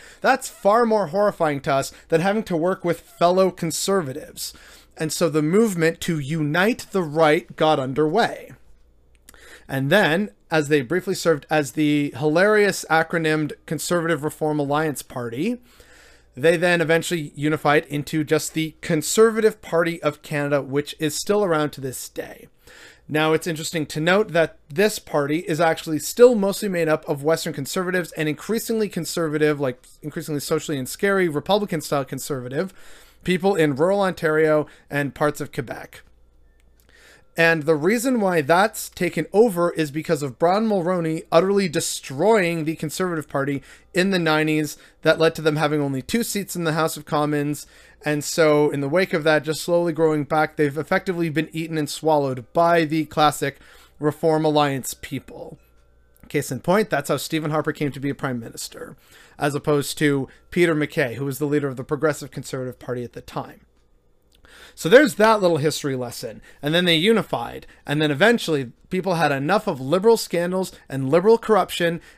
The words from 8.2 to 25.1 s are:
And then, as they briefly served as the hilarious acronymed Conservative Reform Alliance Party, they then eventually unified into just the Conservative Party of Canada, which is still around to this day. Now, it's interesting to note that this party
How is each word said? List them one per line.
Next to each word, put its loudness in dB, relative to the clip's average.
And -4
then, 4
as 0
they 2
briefly -4
served 0
as 0
the 0
hilarious 2
acronymed 0
Conservative -2
Reform -2
Alliance -2
Party, -6
they 4
then 2
eventually 0
unified 2
into -4
just 0
the -4
Conservative 2
Party -2
of -2
Canada, -2
which -4
is -2
still 0
around 0
to -14
this -10
day. -16
Now, 0
it's 0
interesting -4
to -8
note 2
that 0
this 0
party -2